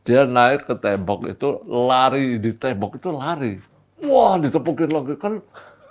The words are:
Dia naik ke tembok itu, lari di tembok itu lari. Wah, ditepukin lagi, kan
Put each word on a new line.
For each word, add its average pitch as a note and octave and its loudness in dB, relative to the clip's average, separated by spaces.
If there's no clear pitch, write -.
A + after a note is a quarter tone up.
Dia B2+ 4
naik B2 4
ke B2+ -4
tembok G2 -2
itu, C#3 -4
lari B2+ 2
di G#2+ -2
tembok G#2+ -4
itu F3+ -8
lari. C#3 -6
Wah, B3 4
ditepukin D3+ -2
lagi, D3 -4
kan G#3 -6